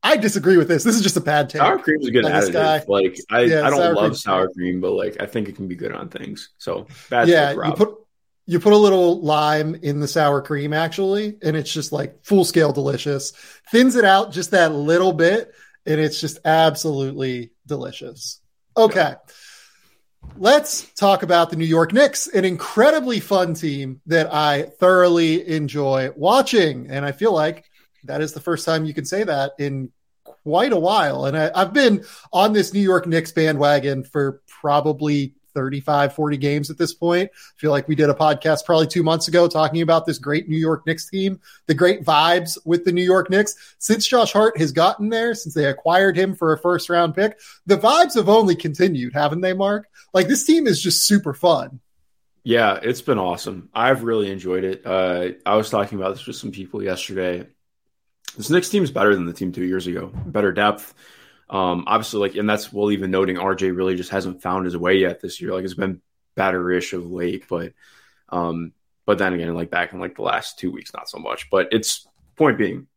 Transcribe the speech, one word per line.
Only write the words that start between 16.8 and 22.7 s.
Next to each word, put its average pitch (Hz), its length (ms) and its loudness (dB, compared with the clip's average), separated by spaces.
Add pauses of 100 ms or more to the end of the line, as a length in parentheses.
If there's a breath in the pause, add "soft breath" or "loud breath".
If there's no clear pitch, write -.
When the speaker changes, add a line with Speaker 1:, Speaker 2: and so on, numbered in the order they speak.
Speaker 1:
delicious. 123 720 -12 (360)
Okay. 220 240 4
Speaker 2:
Yeah. 151 160 0 (1200 soft breath)
Speaker 1:
Let's 262 460 2 (120)
talk 196 280 2
about 170 260 2
the 170 80 -8
New 160 80 -2
York 160 280 2
Knicks, 277 340 2
an 190 180 -2
incredibly 240 760 0